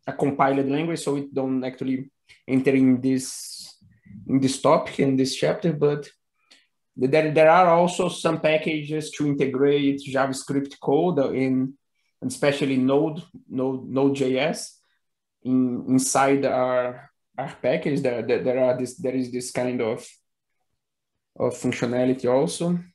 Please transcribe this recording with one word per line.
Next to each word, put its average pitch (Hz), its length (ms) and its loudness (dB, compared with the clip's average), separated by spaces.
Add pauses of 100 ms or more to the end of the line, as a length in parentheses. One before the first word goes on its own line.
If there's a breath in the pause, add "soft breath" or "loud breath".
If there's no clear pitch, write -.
a 139 40 -4
compiled 139 560 0
language, 160 300 0
so 143 160 -2
it 143 180 -6
don't 131 300 -2
actually 131 480 -6 (380 soft breath)
enter 135 240 2
in 131 280 6
this, - 760 -4 (500)
in 131 140 2
this 131 200 0
topic, - 380 2
in 135 180 2
this 131 200 0
chapter, 156 360 0
but 147 360 -2 (920 soft breath)
there, 156 320 2
there 156 200 6
are 180 180 8
also 175 400 2
some 160 320 -2
packages 156 680 -2
to 147 160 -4
integrate 139 720 2
JavaScript 135 800 -4
code 156 380 2 (160)
in, 131 400 0 (500)
especially 135 540 -2
Node, 147 440 0 (280)
Node, 131 360 -6
Node 135 280 0
J 131 240 0
S. 165 420 -4 (640)
In, 127 460 0
inside 135 580 2
our, 127 640 -2 (260)
our 135 240 -8
package, 143 400 0
there, 120 220 -2
there, 117 200 0
there 127 220 0
are 127 140 2
this, 127 180 -6
there 131 180 -4
is 127 160 -4
this 123 200 -8
kind 123 320 -2
of 117 260 -4 (1300)
of 123 160 -2
functionality 123 800 0
also. 170 460 0 (160)